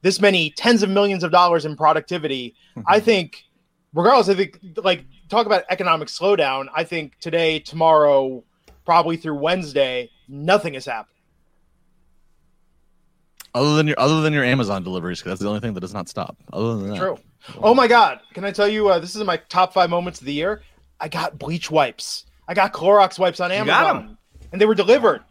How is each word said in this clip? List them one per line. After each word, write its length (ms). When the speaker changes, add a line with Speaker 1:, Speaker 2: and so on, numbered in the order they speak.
Speaker 1:
this 180
many 300
tens 320
of 80
millions 340
of 60
dollars 340
in 100
productivity. 800
Speaker 2:
Mm-hmm. 100
Speaker 1:
I 140
think, 440
regardless, 340
I 60
think, 240
like, 220
talk 160
about 240
economic 380
slowdown, 680
I 100
think 360
today, 400
tomorrow, 840
probably 320
through 220
Wednesday, 720
nothing 460
is 100
happening. 300
Speaker 2:
Other 220
than 100
your, 120
other 220
than 120
your 120
Amazon 380
deliveries, 400
'cause 80
that's 100
the 80
only 120
thing 140
that 60
does 140
not 140
stop. 280
Other 240
than 140
that. 80
Speaker 1:
True. 200
Oh 120
my 120
God! 340
Can 120
I 60
tell 180
you, 200
uh, 100
this 160
is 80
my 140
top 360
five 180
moments 300
of 60
the 60
year. 300
I 100
got 300
bleach 320
wipes. 540
I 60
got 180
Clorox 460
wipes 200
on 120
Speaker 3:
You 80
Speaker 1:
Amazon. 260
Speaker 3:
got 120
'em. 220
Speaker 1:
And 100
they 60
were 80
delivered. 560